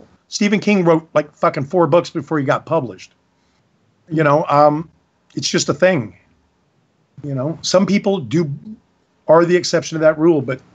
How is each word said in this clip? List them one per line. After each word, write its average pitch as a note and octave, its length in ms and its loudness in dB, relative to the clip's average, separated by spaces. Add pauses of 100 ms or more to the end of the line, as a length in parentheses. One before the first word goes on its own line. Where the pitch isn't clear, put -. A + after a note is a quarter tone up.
(280)
Stephen G#3 320 0
King G3+ 240 2
wrote, E3 300 2
like, D3+ 200 -2
fucking D#3 300 -2
four E3+ 220 0
books E3 240 2
before D#3+ 280 -6
he C#3 60 -2
got C3 220 -2
published. A2 460 -6 (1000)
You D#3+ 120 0
know, D3 280 2
um, D3 400 2 (440)
it's - 140 -6
just D#3 220 -2
a - 40 -2
thing. D#3 400 0 (1080)
You C#3+ 100 -8
know, D3 280 -6
some F#3+ 240 0
people G3 320 0
do, D3 320 -4 (760)
are E3 200 6
the E3+ 100 2
exception E3 400 -4
to D#3 60 -6
that D#3 160 0
rule, D#3 240 2
but C3+ 180 -8 (140)